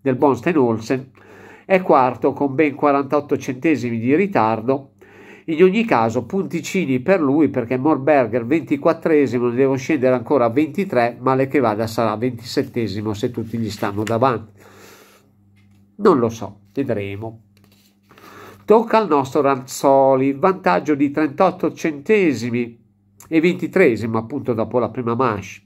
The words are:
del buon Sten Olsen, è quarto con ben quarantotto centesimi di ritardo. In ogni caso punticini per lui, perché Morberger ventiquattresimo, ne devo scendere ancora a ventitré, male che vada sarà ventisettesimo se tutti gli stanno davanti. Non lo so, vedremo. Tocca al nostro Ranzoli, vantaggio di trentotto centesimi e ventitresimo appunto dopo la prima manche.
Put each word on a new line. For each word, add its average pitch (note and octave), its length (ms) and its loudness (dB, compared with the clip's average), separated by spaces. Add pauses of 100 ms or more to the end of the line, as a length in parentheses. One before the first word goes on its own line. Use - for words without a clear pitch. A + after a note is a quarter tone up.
del C3+ 140 0
buon C3 220 4
Sten E3 200 -2
Olsen, B2+ 540 0 (560)
è F#3+ 160 2
quarto C3+ 500 2
con C#3 220 -2
ben C#3+ 220 0
quarantotto C#3+ 600 0
centesimi B2 640 -2
di A#2+ 160 0
ritardo. C3 760 0 (580)
In D#3+ 140 2
ogni F#3+ 220 4
caso A#2 400 0
punticini D3+ 760 -4
per F#3 200 2
lui, C#3+ 300 2
perché B2+ 260 -2
Morberger C3 720 2
ventiquattresimo, C#3+ 1040 0
ne A#2 40 -6
devo C3+ 220 2
scendere B2+ 380 0
ancora B2 320 2
a - 20 2
ventitré, C3+ 720 -2
male C3 280 0
che D3 100 0
vada A2 280 0
sarà G#2+ 300 -2
ventisettesimo A2+ 960 -4
se A2+ 180 -4
tutti A#2 280 -8
gli A2+ 100 -4
stanno G#2 360 -6
davanti. A2+ 580 -2 (1300)
Non F3+ 220 4
lo A#2 120 0
so, G2 300 -14 (120)
vedremo. A2 680 -6 (1200)
Tocca A3+ 320 4
al G#3+ 100 2
nostro D3 360 0
Ranzoli, C3+ 880 2
vantaggio F3+ 640 0
di C#3 160 0
trentotto D#3 640 0
centesimi C3 1080 -2 (460)
e D#3+ 120 2
ventitresimo D3+ 760 0
appunto A#2+ 380 -4
dopo A2+ 240 -2
la A#2 100 -2
prima A#2 260 -4
manche. A2+ 520 -4